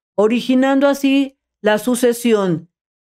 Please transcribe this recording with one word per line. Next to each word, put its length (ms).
originando 720
así 500
la 180
sucesión 880